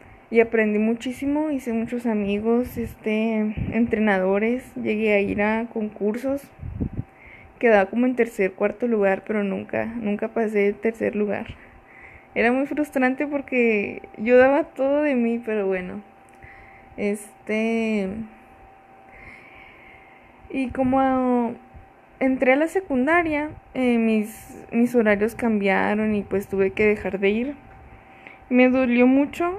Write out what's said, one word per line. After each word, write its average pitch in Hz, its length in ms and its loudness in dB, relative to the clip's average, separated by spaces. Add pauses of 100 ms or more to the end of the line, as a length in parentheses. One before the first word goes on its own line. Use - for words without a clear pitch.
(320)
y 226 80 6
aprendí 220 380 2
muchísimo, 262 720 -2
hice 247 240 -6
muchos 233 320 -4
amigos, 220 720 0
este, 220 760 -2 (200)
entrenadores, 214 920 2 (120)
llegué 220 360 0
a 202 80 4
ir 196 220 -2
a 220 280 0
concursos, 226 720 -4 (1200)
quedaba 202 320 4
como 240 160 0
en 254 100 -2
tercer, 226 360 0
cuarto 208 360 -2
lugar, 196 380 0
pero 214 180 -2
nunca, 214 400 -4
nunca 220 440 -4
pasé 220 320 -2
de 202 120 2
tercer 208 440 -4
lugar. 208 320 -4 (840)
Era 214 160 2
muy 269 160 0
frustrante 277 600 -2
porque 240 920 -2
yo 233 220 4
daba 269 260 6
todo 277 380 0
de 294 140 0
mí, 233 280 0
pero 214 220 -2
bueno. 190 360 -4 (920)
Este, 214 1120 -2 (2500)
y 262 220 -4
como 254 840 0 (640)
entré 262 340 2
a - 20 4
la 311 120 2
secundaria, 311 800 0 (240)
eh, 247 240 2
mis, 220 720 -2
mis 240 220 2
horarios 214 400 4
cambiaron 208 800 0
y 202 80 0
pues 196 260 -4
tuve 190 220 0
que 214 160 0
dejar 208 320 0
de 196 100 0
ir. 240 260 -2 (960)
Me 254 160 6
dolió 247 380 4
mucho 285 520 2